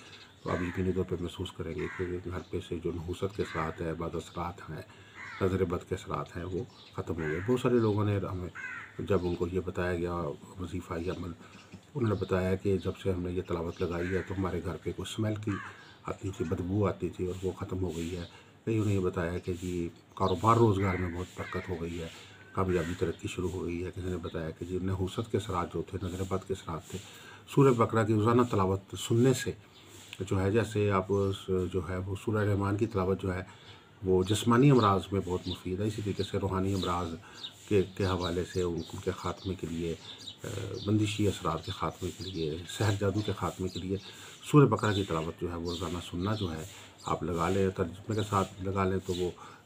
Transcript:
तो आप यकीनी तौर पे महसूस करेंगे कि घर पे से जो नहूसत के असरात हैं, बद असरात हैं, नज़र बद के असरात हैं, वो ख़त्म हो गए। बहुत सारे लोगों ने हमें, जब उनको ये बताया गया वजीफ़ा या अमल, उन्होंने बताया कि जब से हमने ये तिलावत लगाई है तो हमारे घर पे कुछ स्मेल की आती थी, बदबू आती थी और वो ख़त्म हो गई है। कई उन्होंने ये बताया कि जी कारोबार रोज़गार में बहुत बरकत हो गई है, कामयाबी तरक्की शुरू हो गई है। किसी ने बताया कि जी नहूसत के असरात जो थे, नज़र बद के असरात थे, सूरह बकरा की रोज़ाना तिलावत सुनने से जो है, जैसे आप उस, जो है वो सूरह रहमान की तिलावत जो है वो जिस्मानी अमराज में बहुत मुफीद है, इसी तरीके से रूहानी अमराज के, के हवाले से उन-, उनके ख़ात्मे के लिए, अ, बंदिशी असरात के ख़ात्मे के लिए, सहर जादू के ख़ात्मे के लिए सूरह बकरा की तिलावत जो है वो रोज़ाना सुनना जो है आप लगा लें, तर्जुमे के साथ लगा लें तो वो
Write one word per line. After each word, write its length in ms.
तो 60
आप 120
यकीनी 320
तौर 100
पे 120
महसूस 420
करेंगे 300
कि 420
घर 220
पे 80
से 200
जो 120
नहूसत 460
के 60
असरात 380
हैं, 160
बद 180
असरात 540
हैं, 160
नज़र 220
बद 180
के 120
असरात 400
हैं, 80
वो 220
ख़त्म 160
हो 160
गए। 100
बहुत 200
सारे 200
लोगों 260
ने 120
हमें, 340
जब 220
उनको 240
ये 120
बताया 360
गया 180
वजीफ़ा 360
या 160
अमल, 200
उन्होंने 260
बताया 340
कि 220
जब 180
से 160
हमने 200
ये 100
तिलावत 400
लगाई 260
है 140
तो 140
हमारे 260
घर 220
पे 80
कुछ 160
स्मेल 300
की 200
आती 240
थी, 120
बदबू 420
आती 240
थी 180
और 160
वो 80
ख़त्म 260
हो 120
गई 200
है। 200
कई 80
उन्होंने 200
ये 60
बताया 400
कि 140
जी 380
कारोबार 400
रोज़गार 400
में 160
बहुत 140
बरकत 300
हो 60
गई 220
है, 140
कामयाबी 380
तरक्की 340
शुरू 220
हो 100
गई 220
है। 100
किसी 160
ने 100
बताया 320
कि 160
जी 140
नहूसत 520
के 60
असरात 360
जो 100
थे, 200
नज़र 280
बद 120
के 100
असरात 300
थे, 40
सूरह 180
बकरा 300
की 100
रोज़ाना 300
तिलावत 520
सुनने 380
से 240
जो 160
है, 140
जैसे 380
आप 220
उस, 380
जो 320
है 180
वो 160
सूरह 280
रहमान 340
की 80
तिलावत 340
जो 120
है 160
वो 200
जिस्मानी 460
अमराज 440
में 120
बहुत 220
मुफीद 340
है, 60
इसी 140
तरीके 220
से 160
रूहानी 340
अमराज 440
के, 120
के 220
हवाले 420
से 180
उन-, 300
उनके 180
ख़ात्मे 440
के 120
लिए, 260
अ, 40
बंदिशी 400
असरात 380
के 60
ख़ात्मे 380
के 140
लिए, 340
सहर 260
जादू 260
के 120
ख़ात्मे 360
के 100
लिए 180
सूरह 160
बकरा 260
की 100
तिलावत 380
जो 80
है 80
वो 140
रोज़ाना 280
सुनना 360
जो 120
है 200
आप 160
लगा 260
लें, 220
तर्जुमे 440
के 80
साथ 380
लगा 220
लें 160
तो 140
वो 200